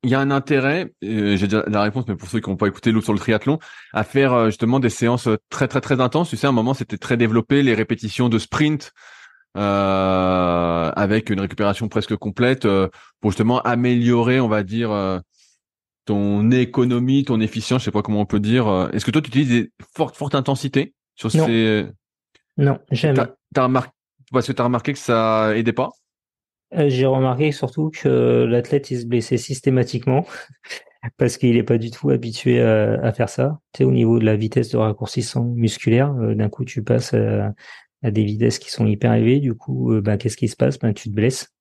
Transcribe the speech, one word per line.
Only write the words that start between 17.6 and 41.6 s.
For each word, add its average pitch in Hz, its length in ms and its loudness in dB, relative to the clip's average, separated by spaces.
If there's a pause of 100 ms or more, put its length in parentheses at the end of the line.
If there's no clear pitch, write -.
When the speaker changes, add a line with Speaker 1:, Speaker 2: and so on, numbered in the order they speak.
Speaker 1:
je - 40 -8
sais 101 60 -2
pas 107 100 0
comment 104 200 -2
on 101 40 0
peut 104 140 0
dire. 110 280 2
Euh, 92 240 0
est-ce 113 140 -4
que 120 60 -2
toi, 151 100 2
tu 139 80 -12
utilises 131 200 2
des 120 220 2 (240)
fortes, - 200 -2
fortes 143 200 -6
intensités 135 600 -2 (200)
sur - 200 -6
Speaker 2:
Non. 156 100 4
Speaker 1:
ces 110 400 2 (720)
Speaker 2:
Non, 143 220 2 (120)
jamais. 135 240 0
Speaker 1:
T'as, 131 140 0 (240)
t'as 131 100 2
remarqué... 127 280 0 (400)
Parce 127 160 0
que 135 40 -4
t'as 123 120 -2
remarqué 123 280 0
que 135 80 -6
ça 110 560 2
aidait 113 160 0
pas ? 131 200 -2 (840)
Speaker 2:
Euh, 147 140 2
j'ai 131 160 2
remarqué 131 460 2
surtout 156 400 -4
que 123 580 2
l'athlète, 120 400 0
il 127 100 -4
se 117 60 -10
blessait 120 320 -2
systématiquement 131 880 0 (460)
<laughs> - 460 -16
parce 123 200 0
qu'il 120 180 2
est 110 80 4
pas 117 140 2
du 113 140 -4
tout 143 180 -4
habitué 120 520 0
à, 110 320 2
à 110 180 0
faire 117 180 -2
ça. 143 300 -2 (140)
Tu - 60 -20
sais, 135 40 4
au 131 80 4
niveau 117 260 4
de 113 80 2
la 107 100 4
vitesse 110 340 -2
de 117 80 -2
raccourcissement 110 680 -2
musculaire, 117 720 0
euh, 110 180 -2
d'un 107 160 0
coup, 127 160 -6
tu 113 180 -8
passes 120 300 0
à, 107 400 0 (480)
à 117 100 -2
des 107 120 0
vitesses 107 340 0
qui - 140 -16
sont 113 160 0
hyper 110 260 2
élevées. 113 260 4
Du 131 140 -2
coup, 127 400 -4
euh, 110 80 0
ben, 101 160 0
qu'est-ce 110 180 -4
qui 120 120 -4
se - 80 -6
passe ? 131 240 0
Ben, 110 140 0
tu - 160 -10
te 101 40 -8
blesses. 113 480 -2